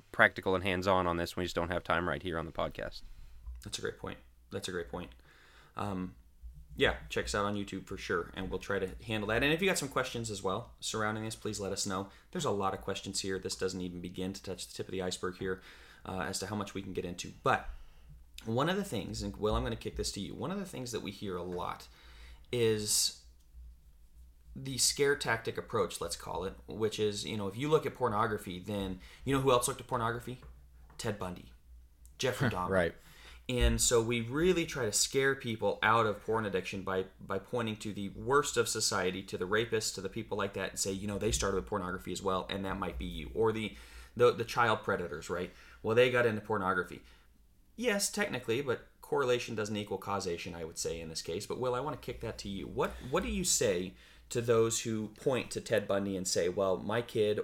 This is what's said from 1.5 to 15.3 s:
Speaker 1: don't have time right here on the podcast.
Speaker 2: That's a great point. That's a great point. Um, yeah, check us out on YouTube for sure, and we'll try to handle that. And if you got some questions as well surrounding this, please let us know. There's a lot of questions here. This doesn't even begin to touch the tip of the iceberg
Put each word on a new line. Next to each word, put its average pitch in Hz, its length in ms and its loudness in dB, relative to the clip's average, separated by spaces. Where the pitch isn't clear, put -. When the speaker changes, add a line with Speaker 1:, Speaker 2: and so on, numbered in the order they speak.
Speaker 1:
don't 87 140 0
have 87 120 -2
time 85 260 0
right 78 140 -2
here 85 160 -2
on 80 80 -4
the 78 60 -10
podcast. - 500 -4
Speaker 2:
That's - 140 -6
a - 20 -6
great - 180 -6
point. - 200 -10
That's 98 160 -6
a - 20 -4
great 90 200 -4
point. 90 200 -8
Um, 92 380 -4
yeah, 135 180 4
check 104 160 -2
us - 100 -4
out 104 100 2
on 104 120 0
YouTube 101 300 -6
for 98 100 -8
sure, 85 400 -2
and 92 120 -4
we'll 92 120 -4
try 98 180 -2
to 92 100 -2
handle 107 240 -2
that. 117 120 4
And 147 100 4
if 165 80 2
you 196 60 2
got 180 120 2
some 139 100 -2
questions 120 420 -2
as 98 100 -6
well 98 380 -2
surrounding 110 460 -2
this, 110 100 -6
please 104 240 -6
let 98 140 -2
us - 120 -2
know. 98 240 0
There's 175 140 -4
a 123 80 2
lot 98 220 2
of 95 60 -8
questions - 400 -4
here. 95 200 -2
This - 160 -4
doesn't 95 240 -2
even 90 200 -6
begin 92 340 -4
to - 80 -12
touch - 260 -8
the - 60 -16
tip - 120 -6
of 95 60 -8
the 92 100 -2
iceberg 92 360 -2